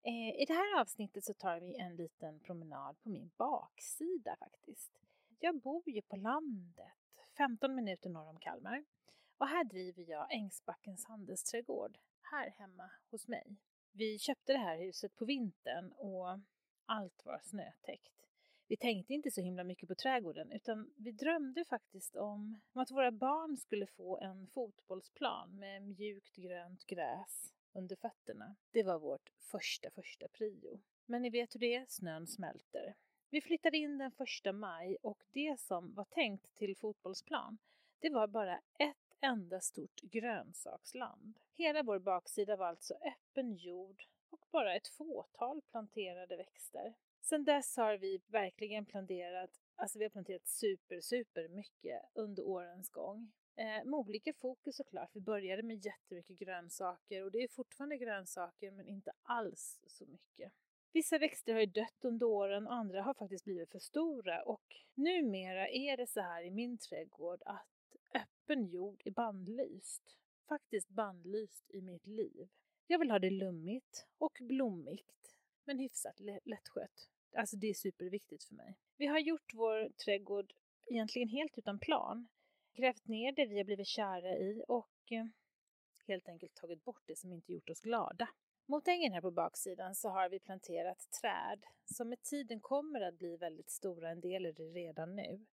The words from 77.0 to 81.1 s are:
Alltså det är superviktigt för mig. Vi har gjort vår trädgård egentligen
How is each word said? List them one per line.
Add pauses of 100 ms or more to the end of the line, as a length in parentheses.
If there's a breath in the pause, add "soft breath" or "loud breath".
Alltså
det
är
superviktigt
för
mig. (200)
Vi
har
gjort
vår
trädgård (340)
egentligen